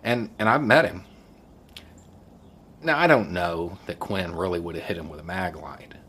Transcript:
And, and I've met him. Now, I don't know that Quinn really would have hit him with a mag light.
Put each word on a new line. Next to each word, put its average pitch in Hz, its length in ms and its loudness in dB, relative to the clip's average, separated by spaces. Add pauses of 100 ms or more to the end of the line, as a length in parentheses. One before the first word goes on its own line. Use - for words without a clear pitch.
And, 117 340 -2
and 110 120 2
I've 139 120 4
met 139 220 6
him. 92 220 -4 (1800)
Now, 156 160 2
I 175 80 6
don't 110 240 6
know 87 540 -2
that - 140 -8
Quinn 92 360 -4
really 90 240 -2
would 85 160 -8
have 80 80 -8
hit 90 140 -6
him 80 100 -10
with 73 140 -14
a - 20 -18
mag 87 320 -6
light. 71 380 -16 (160)